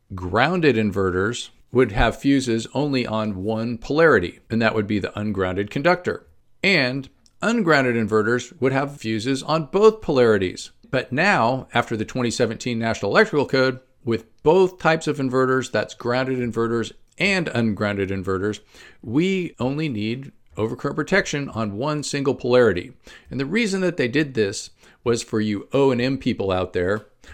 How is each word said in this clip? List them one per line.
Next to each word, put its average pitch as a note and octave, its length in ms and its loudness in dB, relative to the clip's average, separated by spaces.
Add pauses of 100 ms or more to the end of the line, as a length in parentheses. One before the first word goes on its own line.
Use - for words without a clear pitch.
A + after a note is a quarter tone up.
(140)
grounded B2 600 2
inverters G2 720 -2 (220)
would A#2+ 220 2
have A2+ 260 2
fuses C3 540 0
only C3 340 -2
on G#2+ 360 -4
one A2 340 -4
polarity, C#3 640 2 (100)
and A2+ 120 0
that A2 140 2
would G#2 120 0
be G#2 120 0
the - 180 -6
ungrounded G2+ 540 -2
conductor. D3+ 560 0 (340)
And C#3 460 0 (340)
ungrounded D#3+ 540 2
inverters A2 640 0
would C3 140 2
have C#3+ 260 -2
fuses A2 420 -2
on D#3 260 -2
both G#3+ 340 4
polarities. A2+ 720 2 (200)
But B2+ 220 -4
now, C3+ 600 0
after A#2+ 220 0
the G#2+ 100 -4
twenty A#2+ 260 -2
seventeen A#2 460 -2
National A2+ 340 -2
Electrical D#3 360 2
Code, C3 320 0 (240)
with - 400 -4
both F3+ 340 4
types D#3+ 300 0
of C#3+ 120 -2
inverters, C3 520 0
that's - 220 -2
grounded B2+ 460 -4
inverters A#2 520 -2 (260)
and F#3 300 0
ungrounded G2+ 640 -2
inverters, F#2+ 500 -4 (420)
we F3 560 -2
only C#3+ 300 -2
need A#2+ 460 -6 (240)
overcurrent B2 380 -4
protection D3+ 540 -2
on G#2 280 -4
one D3 260 -4
single C#3 320 -2
polarity. A#2+ 560 4 (400)
And B2+ 80 -6
the C#3 60 -4
reason G3 360 0
that F3+ 140 0
they B2+ 140 0
did C#3 240 -2
this G#2 380 -2 (320)
was A#2 200 0
for A2+ 160 -2
you G#2+ 320 -2
O C3+ 200 4
and A#2+ 100 0
M C3 160 0
people A2 340 -2
out F#2 220 -2
there. F#2+ 320 -2 (280)